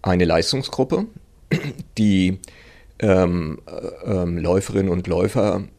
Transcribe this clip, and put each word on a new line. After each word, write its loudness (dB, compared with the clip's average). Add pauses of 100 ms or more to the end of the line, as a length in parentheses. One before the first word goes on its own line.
eine 4
Leistungsgruppe, 0 (440)
<clears throat> -6
die, 2 (600)
ähm, 2 (460)
äh, -4
ähm, -2
Läuferinnen 0
und -2
Läufer 0 (160)